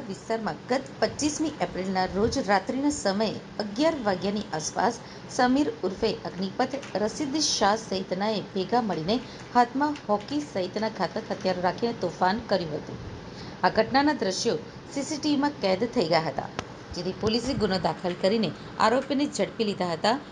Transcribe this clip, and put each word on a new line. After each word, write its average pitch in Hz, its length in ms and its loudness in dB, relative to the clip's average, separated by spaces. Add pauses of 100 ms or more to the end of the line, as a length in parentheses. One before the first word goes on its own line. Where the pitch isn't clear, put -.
વિસ્તારમાં 202 500 -4 (120)
ગત 262 300 0
પચીસમી 302 520 0 (140)
એપ્રિલના 185 360 -2 (140)
રોજ 226 200 2 (120)
રાત્રિના 240 440 2
સમયે 202 460 0 (220)
અગિયાર 233 360 2 (100)
વાગ્યાની 196 380 0 (140)
આસપાસ 180 400 0 (320)
સમીર 262 400 4 (140)
ઉર્ફે 190 260 0 (160)
અગ્નિપથ, 190 500 -2 (200)
રશીદ 233 480 0
શાહ 214 340 4
સહિતનાએ 196 720 -2
ભેગા 196 320 0
મળીને 185 340 0 (380)
હાથમાં 262 480 2
હોકી 208 400 -2
સહિતના 214 560 -2
ઘાતક 190 340 -2
હથિયારો 180 340 0
રાખીને 226 360 0
તોફાન 190 460 2
કર્યું 165 280 0
હતું. - 240 -6 (600)
આ 185 180 4
ઘટનાના 262 420 4
દ્રશ્યો 226 380 0 (320)
સી 277 180 -4
સી 311 100 -4
ટી 302 140 0
વી 269 100 4
માં 285 220 0
કેદ 190 240 4
થઈ 226 240 2
ગયા 160 160 4
હતા, - 220 2 (420)
જેથી 180 300 -4
પોલીસે 233 420 0
ગુનો 190 160 2
દાખલ 175 420 -2
કરીને 196 300 4 (280)
આરોપીને 262 500 4
ઝડપી 208 400 -2
લીધા 180 240 0
હતા. 202 220 2 (160)